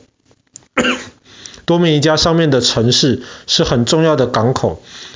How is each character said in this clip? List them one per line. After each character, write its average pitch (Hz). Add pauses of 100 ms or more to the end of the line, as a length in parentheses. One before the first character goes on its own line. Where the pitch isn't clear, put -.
(760)
<coughs> -
多 170
明 170
尼 147
加 151
上 165
面 165
的 131
城 120
市 - (260)
是 -
很 120
重 160
要 156
的 131
港 120
口， 98 (360)